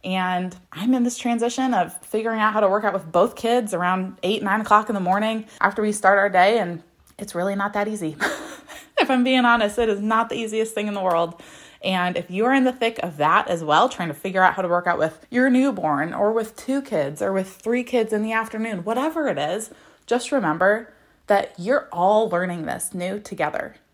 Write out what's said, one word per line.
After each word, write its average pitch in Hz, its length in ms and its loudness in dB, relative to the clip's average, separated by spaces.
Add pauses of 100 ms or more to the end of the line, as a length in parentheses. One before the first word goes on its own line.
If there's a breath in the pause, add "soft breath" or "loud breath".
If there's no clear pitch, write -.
And 185 520 -2 (180)
I'm 214 200 -2
in 254 100 2
this 240 140 -2
transition 240 560 -2
of 185 320 -2
figuring 220 360 -2
out 214 120 2
how 214 80 2
to 202 80 4
work 208 160 2
out 196 80 2
with 160 180 -6
both - 260 2
kids 233 360 0
around 185 500 -2
eight, 214 200 -2
nine 202 180 0
o'clock 214 300 4
in 220 40 0
the 196 60 -2
morning 214 460 -2 (140 loud breath)
after 202 200 0
we 214 120 2
start 202 260 4
our 202 100 2
day. 190 300 4
And 175 240 -4 (360)
it's - 160 -12
really 190 200 -2
not 196 180 -4
that 208 160 -2
easy, 160 300 -6
<laughs> - 840 -8
if 359 100 2
I'm 254 140 4
being 254 220 4
honest. 226 320 2
It 226 100 2
is 202 120 0
not 220 280 0
the - 80 -6
easiest 220 380 -4
thing 214 140 -2
in 202 60 -6
the 196 60 -6
world. 175 400 0 (420 loud breath)
And 180 360 -2
if 175 120 -8
you 196 140 -2
are 254 100 4
in 262 100 4
the 254 80 2
thick 226 300 -2
of 165 140 -6
that 156 320 2
as 165 160 -2
well, 160 240 4
trying 170 200 -6
to 147 60 -6
figure 185 280 -2
out 180 120 6
how 190 80 -4
to 180 60 -2
work 175 180 0
out 175 120 0
with - 320 -2
your 247 180 2
newborn 180 640 2
or 208 200 0
with 220 240 -2
two 269 260 -4
kids 151 400 -4
or 196 100 0
with 190 240 -4
three 240 280 -2
kids 226 280 0
in 214 100 0
the 220 100 -4
afternoon, 220 520 -4
whatever 285 440 -2
it 156 100 -2
is, 175 320 -4 (360 loud breath)
just 247 260 -2
remember 202 600 2 (360 soft breath)
that 202 280 2
you're 226 360 -2
all 208 360 4
learning 175 380 -4
this - 260 -8
new 185 280 -6
together. - 560 -6 (180)